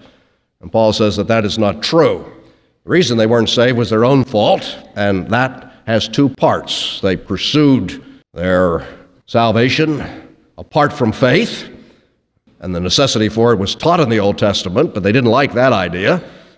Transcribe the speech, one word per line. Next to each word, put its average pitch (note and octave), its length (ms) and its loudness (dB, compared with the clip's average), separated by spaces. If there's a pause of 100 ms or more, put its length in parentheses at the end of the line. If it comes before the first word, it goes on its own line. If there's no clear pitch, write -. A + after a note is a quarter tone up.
(600)
And F2+ 100 -18
Paul A2 220 2
says G#2 240 0
that G2+ 140 -2
that A2+ 160 0
is G2 120 -4
not G#2 240 0
true. C3 440 2 (580)
The E2 60 -12
reason B2+ 280 0
they A2 100 2
weren't A2+ 220 2
saved B2 280 2
was A#2 120 -2
their A2 140 2
own C3 220 4
fault, A#2 520 -2 (180)
and G2+ 340 -2
that B2+ 420 -4 (140)
has A2 240 -2
two C#3 180 2
parts. - 760 -2
They F#2+ 140 0
pursued C3 880 0 (300)
their F2+ 520 0 (400)
salvation A#2+ 800 0 (540)
apart - 360 -2
from A2 180 0
faith, D#3 560 0 (920)
and F#2 120 -8
the E2+ 60 -4
necessity G#2+ 480 0
for A2+ 240 2
it G#2 80 2
was G2 160 -4
taught E3+ 240 2
in C#3 100 0
the A2 120 0
Old G#2 160 0
Testament, G2 560 -2
but G2 100 -4
they G2+ 80 2
didn't A#2+ 200 2
like A#2+ 220 0
that B2 200 2
idea. F#2+ 500 -2 (340)